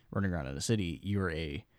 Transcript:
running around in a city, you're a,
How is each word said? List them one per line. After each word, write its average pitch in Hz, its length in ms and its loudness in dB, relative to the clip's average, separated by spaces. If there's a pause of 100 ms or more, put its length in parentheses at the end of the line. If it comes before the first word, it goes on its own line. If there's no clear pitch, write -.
running 98 220 2
around 78 160 -2
in 69 100 -4
a 82 40 -4
city, 98 420 2
you're 98 260 2
a, 78 360 -4 (140)